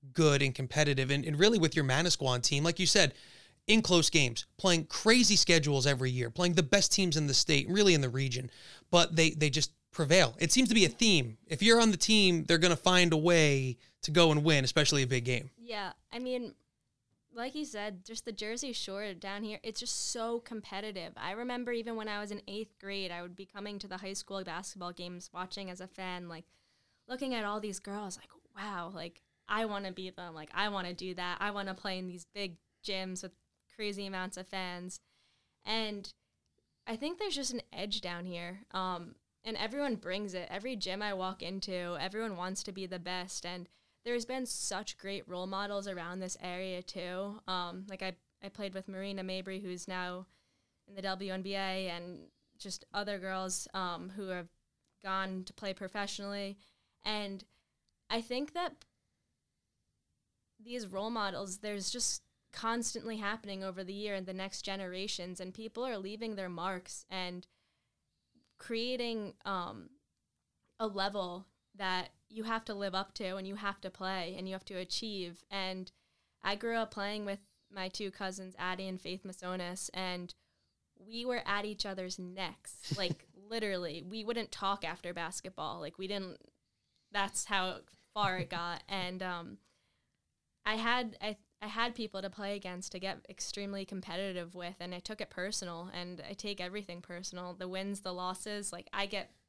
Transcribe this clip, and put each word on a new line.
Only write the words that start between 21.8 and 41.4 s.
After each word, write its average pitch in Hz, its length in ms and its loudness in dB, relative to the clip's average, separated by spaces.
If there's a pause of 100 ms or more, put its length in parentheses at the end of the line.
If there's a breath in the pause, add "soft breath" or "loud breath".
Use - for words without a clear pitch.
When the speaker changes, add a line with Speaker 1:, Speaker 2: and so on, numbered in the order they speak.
Speaker 2:
when 220 120 -6
I 208 120 -4
was 208 120 -6
in 202 160 -8
eighth 214 320 -10
grade, 196 320 -6
I 175 100 -8
would 180 140 -12
be 190 100 -14
coming 202 340 -10
to 202 80 -12
the 185 100 -8
high 196 160 -8
school 196 300 -6
basketball 175 500 -8
games, 180 380 -12
watching 185 380 -8
as 180 100 -12
a 185 80 -12
fan, 180 400 -8
like, 165 180 -12 (640)
looking 254 280 -4
at 220 100 -2
all 208 140 -2
these 202 200 -6
girls, 202 380 -8
like, - 140 -20 (260)
"Wow, 190 380 -6
like, 170 260 -12 (260)
I 220 180 2
wanna 202 260 -4
be 185 180 -8
them. 175 240 -12
Like, 156 220 -12
I 208 140 2
wanna 180 260 -2
do 180 180 -6
that. 180 260 -4
I 208 120 0
wanna 196 240 -4
play 190 240 -4
in 185 80 -6
these 175 260 -10
big 190 240 -6 (260)
gyms 190 380 -4
with 185 120 -12 (420)
crazy 202 320 -6
amounts 185 300 -6
of 190 100 -12
fans." 180 540 -8 (600)
And 214 480 -4 (760)
I 226 80 -4
think 311 240 -6
there's 415 160 -2
just 254 180 -4
an 240 80 -4 (100)
edge 202 300 -4
down 175 240 -8
here, 175 360 -8 (100)
um, 185 420 -4 (320)
and 220 120 -6
everyone 254 380 -2
brings 196 400 -4
it. 180 140 -6
Every 220 280 -6
gym 185 240 -4
I 208 120 -2
walk 185 300 -6